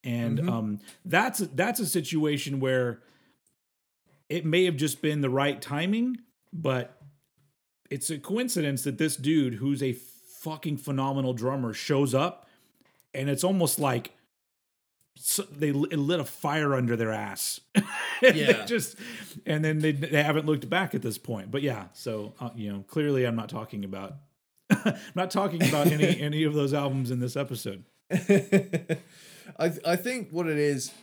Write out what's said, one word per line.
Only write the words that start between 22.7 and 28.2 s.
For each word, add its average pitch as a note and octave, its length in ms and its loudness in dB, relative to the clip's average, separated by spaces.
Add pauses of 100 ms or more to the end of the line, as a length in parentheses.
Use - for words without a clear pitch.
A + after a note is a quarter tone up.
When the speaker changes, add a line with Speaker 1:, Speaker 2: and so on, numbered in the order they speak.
Speaker 1:
know, G2+ 160 -8
clearly C#3+ 380 2
I'm A#2 120 0
not A2 120 -6
talking A2 360 -8
about, F#2+ 320 -10 (280)
<laughs> - 260 -20
I'm - 240 4 (200)
not F#3 160 -2
talking E3+ 360 -2
about D3 200 2
any, D3+ 180 4
Speaker 2:
<laughs> - 160 2
Speaker 1:
any D3 240 -2
of D3+ 80 2
those C#3+ 220 0
albums C3+ 360 -2
in B2+ 80 -2
this B2 180 -4
episode. A#2+ 480 -6 (140)
Speaker 2:
<laughs> - 120 -20
I - 1600 0